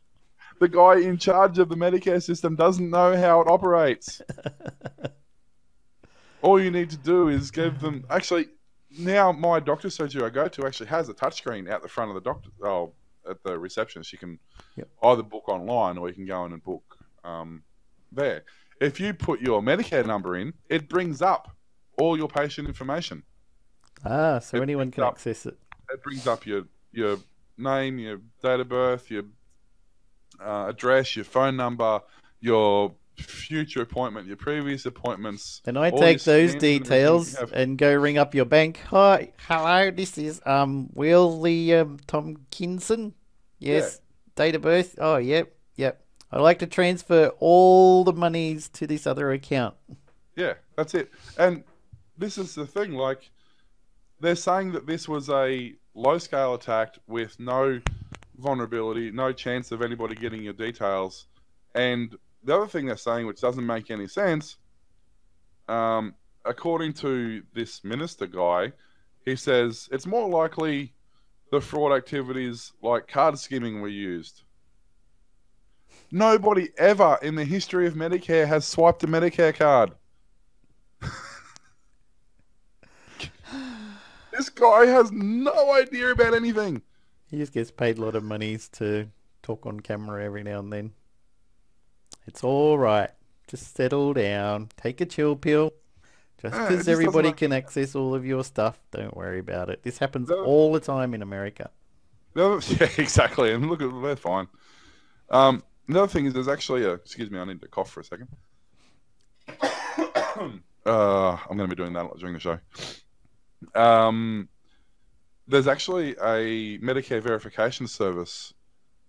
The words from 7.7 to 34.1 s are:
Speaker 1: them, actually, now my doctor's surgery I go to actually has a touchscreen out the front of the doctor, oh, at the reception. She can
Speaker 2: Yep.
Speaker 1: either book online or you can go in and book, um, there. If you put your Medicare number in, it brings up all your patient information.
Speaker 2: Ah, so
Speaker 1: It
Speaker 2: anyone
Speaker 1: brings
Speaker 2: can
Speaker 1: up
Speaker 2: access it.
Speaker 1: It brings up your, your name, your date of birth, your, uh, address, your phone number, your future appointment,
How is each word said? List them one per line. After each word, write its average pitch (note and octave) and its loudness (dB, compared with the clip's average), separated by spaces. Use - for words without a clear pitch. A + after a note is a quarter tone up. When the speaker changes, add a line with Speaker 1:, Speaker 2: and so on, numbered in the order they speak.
Speaker 1:
them, D3 -6
actually, E3+ -2
now F#3 2
my E3 0
doctor's D3 -4
surgery C#3 -4
I A2+ -4
go C#3 -2
to C#3 -6
actually C3 -10
has D#3 -4
a G#2 -16
touchscreen G#2+ -6
out F#2+ -6
the E2+ -14
front A2+ -6
of G2 -10
the F#2 -10
doctor, - -8
oh, F2+ -4
at F#2 -14
the F2+ -8
reception. F#2 -8
She - -18
can F2 -16
Speaker 2:
Yep. - -16
Speaker 1:
either A#2 6
book G#2+ -12
online F#2+ -2
or F2 -8
you F2+ -10
can F#2+ -14
go F#2 -6
in F2 -12
and D#2+ -16
book, - -12
um, E2 -14
there. A#2+ -6
If C#3+ -2
you G3+ -4
put D#3 -4
your A#2 0
Medicare C#3 0
number F#2 -4
in, A2+ -8
it D3+ -2
brings E3+ -4
up F3 -2
all D#3+ 2
your D#3 -4
patient D3 -4
information. C3+ -8
Speaker 2:
Ah, C#3+ 0
so - -8
Speaker 1:
It B2 0
Speaker 2:
anyone C#3 -2
Speaker 1:
brings B2+ -10
Speaker 2:
can C3+ 0
Speaker 1:
up A#2+ 2
Speaker 2:
access - -8
it. - -14
Speaker 1:
It C3+ -12
brings C3+ -12
up A2+ -2
your, G2+ -6
your G#2 -2
name, C3+ -4
your G#2+ -12
date B2+ 2
of B2 -8
birth, B2+ -2
your, G#2 -6
uh, G#2 -6
address, B2+ 0
your G#2 -10
phone C3 0
number, A#2+ -2
your G#2 4
future D#3 -8
appointment, A2+ -8